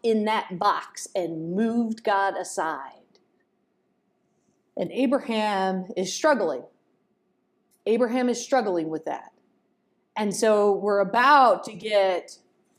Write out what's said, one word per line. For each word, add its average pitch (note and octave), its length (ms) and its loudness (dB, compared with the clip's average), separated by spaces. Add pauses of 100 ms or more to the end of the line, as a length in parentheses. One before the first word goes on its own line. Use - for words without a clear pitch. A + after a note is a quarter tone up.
in A3 220 2
that G#3+ 300 -2
box E3+ 600 -2
and E3 400 -4
moved A3+ 480 -2
God G3 320 0
aside. D#3 800 -8 (1600)
And F3 160 -6
Abraham G#3+ 1040 -2
is F#3 180 -4
struggling. G3 480 0 (1200)
Abraham A#3+ 420 0
is A#3+ 120 -2
struggling F#3+ 480 0
with D#3 180 -6
that. - 260 -10 (800)
And G#3+ 200 -2
so G#3 360 4
we're G3+ 300 2
about A#3+ 640 4
to A3+ 80 -12
get F#3+ 680 0 (400)